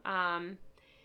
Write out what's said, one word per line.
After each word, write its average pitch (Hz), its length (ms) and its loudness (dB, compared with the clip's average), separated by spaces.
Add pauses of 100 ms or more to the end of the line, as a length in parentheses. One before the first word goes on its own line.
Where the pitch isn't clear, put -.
Um, 180 540 0 (460)